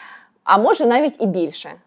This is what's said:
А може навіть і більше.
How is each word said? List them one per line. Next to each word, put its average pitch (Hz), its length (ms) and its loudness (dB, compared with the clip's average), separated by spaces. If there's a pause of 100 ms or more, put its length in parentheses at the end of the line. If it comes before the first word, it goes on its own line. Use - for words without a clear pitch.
(440)
А 196 140 2
може 269 280 2
навіть 247 360 0
і 226 40 -2
більше. 170 460 -4 (160)